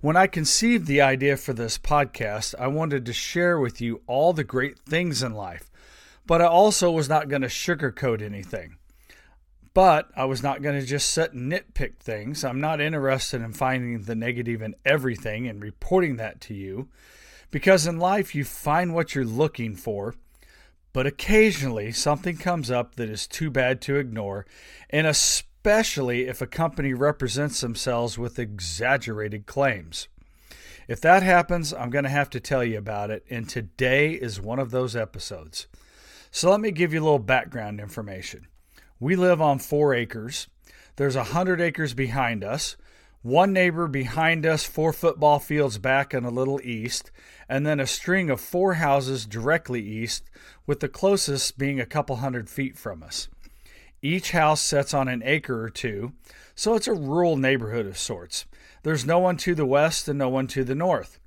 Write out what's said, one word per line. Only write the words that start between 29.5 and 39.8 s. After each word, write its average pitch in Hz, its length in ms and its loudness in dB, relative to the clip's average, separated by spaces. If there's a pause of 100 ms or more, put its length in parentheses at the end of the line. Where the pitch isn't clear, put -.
If 117 140 -6
that 180 200 8
happens, 175 520 2
I'm 120 160 -6
gonna 139 180 0
have 143 220 0
to 123 100 -6
tell 131 240 0
you 113 140 -2
about 104 320 -6
it, 110 180 -8
and 117 180 -8
today 131 640 0
is 107 280 -8
one 113 180 -4
of 127 120 -4
those 123 260 -2
episodes. 87 680 -8 (640)
So 175 200 2
let 208 120 4
me 220 80 0
give 160 240 0
you 160 60 0
a 156 40 -2
little 151 140 4
background 107 600 -2
information. 101 680 -12 (520)
We 156 180 0
live 180 260 4
on 143 160 4
four 147 340 2